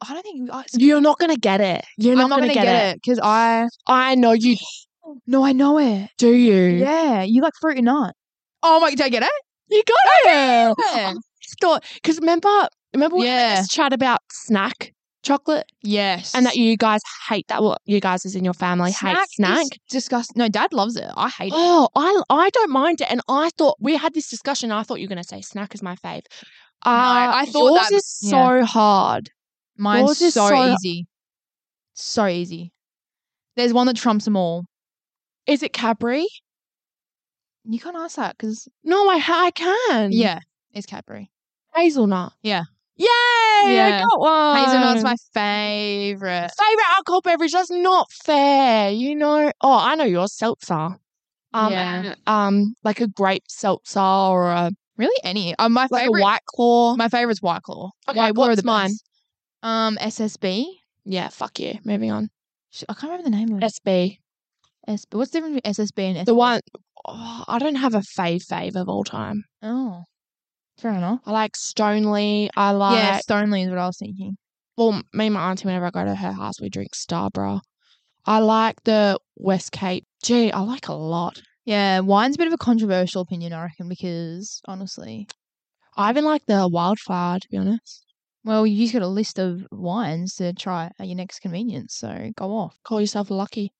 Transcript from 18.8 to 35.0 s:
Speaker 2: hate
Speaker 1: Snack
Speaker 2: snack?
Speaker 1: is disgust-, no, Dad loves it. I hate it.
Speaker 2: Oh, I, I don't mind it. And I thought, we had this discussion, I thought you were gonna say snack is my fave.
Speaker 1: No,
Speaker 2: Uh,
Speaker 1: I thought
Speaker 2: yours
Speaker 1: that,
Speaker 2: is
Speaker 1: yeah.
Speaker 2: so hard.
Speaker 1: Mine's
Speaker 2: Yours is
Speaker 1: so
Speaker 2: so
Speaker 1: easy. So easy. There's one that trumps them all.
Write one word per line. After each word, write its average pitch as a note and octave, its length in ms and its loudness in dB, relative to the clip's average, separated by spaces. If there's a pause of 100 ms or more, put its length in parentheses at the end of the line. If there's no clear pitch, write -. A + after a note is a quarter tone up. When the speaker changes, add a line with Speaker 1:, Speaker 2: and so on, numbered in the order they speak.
Speaker 2:
hate G3+ 60 -4 (140)
Speaker 1:
Snack F#4+ 200 0
Speaker 2:
snack? G3+ 320 2
Speaker 1:
is C4+ 60 -4 (200)
disgust-, A#3+ 460 -6
no, A#3 140 0
Dad G#3+ 240 -2
loves A3+ 240 -2
it. - 180 -10
I - 140 -4
hate - 180 -10
it. G3 80 -6
Speaker 2:
Oh, E4+ 400 4
I, F4+ 340 2
I E4 200 4
don't A4 220 2
mind C#4+ 300 0
it. - 80 -4
And B3 200 -4
I D4 280 0
thought, D4 220 2
we C#4+ 180 0
had D4+ 160 -2
this D#4 160 -6
discussion, A#3+ 420 -6
I G#3+ 120 -4
thought - 160 -8
you G3 60 -10
were F#3+ 40 -12
gonna F3 140 -10
say G3 180 -16
snack G3+ 320 -12
is G#3 80 -16
my F3+ 140 -12
fave. - 280 -14 (600)
Speaker 1:
No, B3 60 4
Speaker 2:
Uh, B3 420 2
Speaker 1:
I C4+ 120 0
thought B3+ 280 4
Speaker 2:
yours F#4 160 4
Speaker 1:
that, - 60 0
Speaker 2:
is - 260 -2
Speaker 1:
yeah. G#3 80 -6 (300)
Speaker 2:
so A#3+ 60 2
hard. G#3 640 2 (480)
Speaker 1:
Mine's G#3 300 2
Speaker 2:
Yours D4+ 140 2
is E4+ 120 4
Speaker 1:
so G#3 160 4
Speaker 2:
so C4 240 4
Speaker 1:
easy. F3 340 -4 (840)
So - 340 -2
easy. F3 440 -6 (840)
There's A#3+ 180 2
one B3 140 4
that B3 100 0
trumps G#3+ 280 0
them G#3 120 0
all. F3 280 -4 (800)